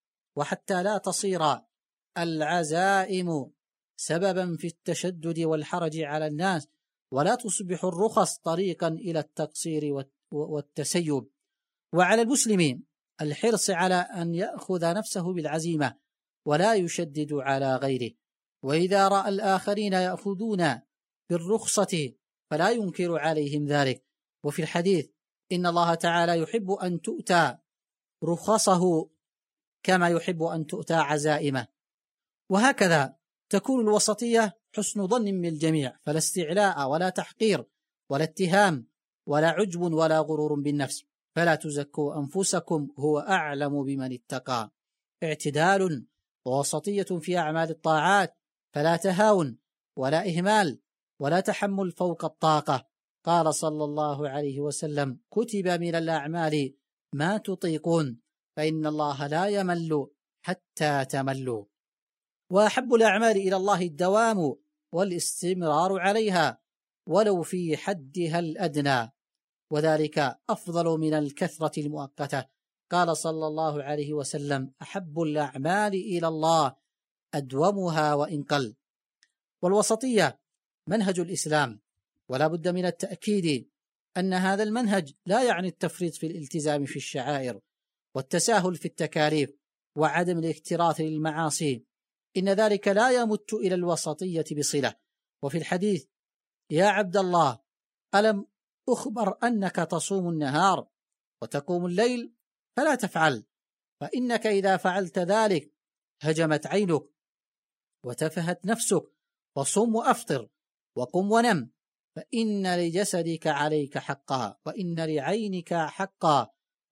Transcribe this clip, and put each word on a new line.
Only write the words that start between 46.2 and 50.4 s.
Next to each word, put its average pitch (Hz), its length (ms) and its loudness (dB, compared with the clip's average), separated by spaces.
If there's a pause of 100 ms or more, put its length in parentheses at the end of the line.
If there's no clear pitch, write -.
ووسطية 151 560 -2 (180)
في 175 180 -2
أعمال 160 320 -2
الطاعات، 165 680 2 (360)
فلا 160 220 2
تهاون 185 600 4 (400)
ولا 151 300 0
إهمال 180 520 2 (400)